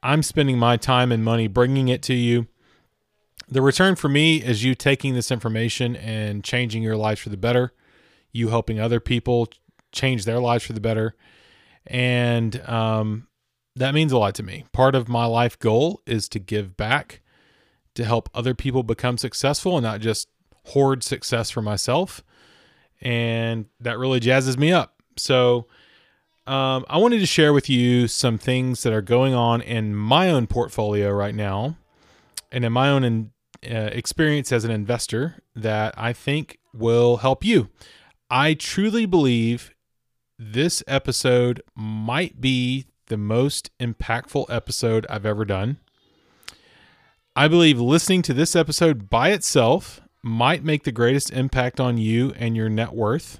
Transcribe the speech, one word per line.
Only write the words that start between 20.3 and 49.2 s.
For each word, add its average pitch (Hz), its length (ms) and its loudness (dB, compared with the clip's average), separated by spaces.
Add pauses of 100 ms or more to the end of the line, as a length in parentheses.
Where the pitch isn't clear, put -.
hoard 135 380 2
success - 480 -6
for 117 100 -6
myself. 120 600 -4 (800)
And 117 680 -2 (120)
that 120 200 -6
really 131 200 0
jazzes 131 380 2
me 151 140 4
up. 165 300 0 (140)
So, 123 520 2 (800)
um, 131 420 -2
I 147 80 0
wanted 233 220 4
to 190 60 2
share 151 280 4
with 143 160 2
you 123 380 4
some 117 320 0
things 127 420 -2
that 113 120 0
are 110 80 0
going 127 340 2
on 117 260 2
in 110 340 -4
my 135 340 2
own 127 180 2
portfolio 104 640 0
right 101 240 -2
now 104 420 -4 (760)
and 123 140 -2
in 113 80 0
my 135 160 2
own 139 140 2
in-, 113 280 -2 (320)
uh, 110 280 -6
experience 147 600 -2
as 117 140 0
an 113 60 -2
investor 113 640 -4 (200)
that 107 420 -2
I 117 160 -4
think - 440 -6 (160)
will 120 440 4
help 131 280 0
you. 196 240 2 (600)
I 143 260 2
truly 214 500 -2
believe 120 680 2 (640)
this 120 480 -2
episode 123 720 0 (140)
might 110 680 -4
be 131 460 -2 (180)
the 110 120 -6
most 113 520 -2 (100)
impactful 120 720 -4
episode 113 580 -2
I've 101 180 -8
ever 107 200 -2
done. 101 320 -4 (1600)
I 143 120 4
believe 156 320 6
listening 165 440 2
to 139 100 -2
this 151 220 0
episode 156 540 0
by 123 200 2